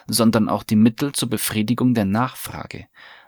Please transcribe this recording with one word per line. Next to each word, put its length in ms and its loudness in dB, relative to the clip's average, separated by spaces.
sondern 420 2
auch 140 -2
die 140 0
Mittel 360 2
zur 180 -6
Befriedigung 640 0
der 100 0
Nachfrage, 800 -6